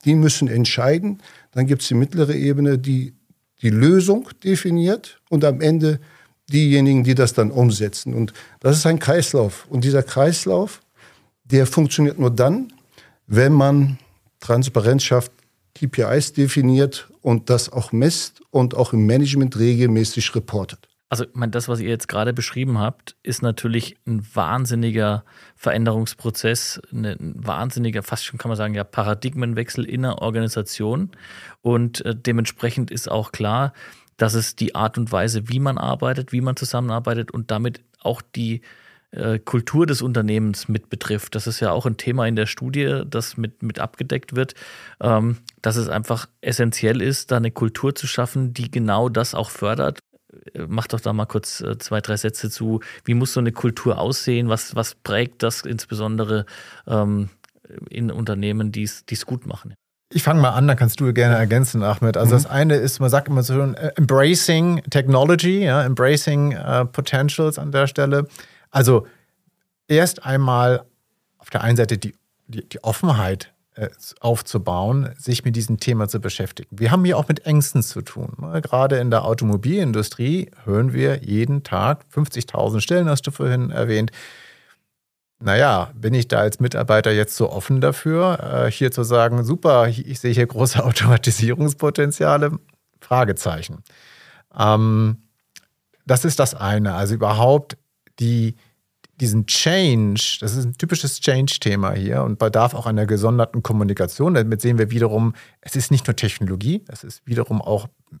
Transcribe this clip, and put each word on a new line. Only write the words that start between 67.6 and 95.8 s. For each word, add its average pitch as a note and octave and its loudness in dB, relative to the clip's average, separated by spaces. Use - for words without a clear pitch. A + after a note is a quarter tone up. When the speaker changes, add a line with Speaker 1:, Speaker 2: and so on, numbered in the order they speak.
Speaker 3:
der C#3+ 2
Stelle. C#3+ 0
Also B2 4
erst D#3+ 2
einmal B2+ 2
auf - -20
der - -4
einen A#2 2
Seite A2 0
die, - -10
die, A2+ -14
die - -16
Offenheit, A2 0
äh, A2 -8
aufzubauen, A2 -2
sich - -4
mit A#2 -2
diesem A2 -4
Thema A2 -2
zu A2 -6
beschäftigen. - -8
Wir A2+ 0
haben F#3 4
hier F3 2
auch D3 -2
mit D#3 -2
Ängsten D3 2
zu - -8
tun, - -12
ne? E3 -8
Gerade C3+ 2
in B2 -2
der A2+ 2
Automobilindustrie A#2 -2
hören A2+ 0
wir C3 0
jeden A#2 -2
Tag A2 -2
fünfzigtausend A2 -2
Stellen, F3 0
hast C#3+ 0
du C#3 -4
vorhin B2+ -2
erwähnt. A2 -2
Naja, G#2 2
bin A2 -2
ich A#2+ 0
da A2+ 0
als G#2 0
Mitarbeiter A2+ 2
jetzt G#2+ 0
so - 0
offen B2+ -2
dafür, D#3 0
äh, A#2 0
hier B2+ -2
zu B2 -4
sagen, A#2 2
super, C3 4
ich, A#2+ -4
ich C3 -10
sehe B2 0
hier A#2+ 4
große A#2 0
<laughs> - -
Automatisierungspotenziale? C#3+ 2
Fragezeichen. F#2 -2
Ähm, A2 4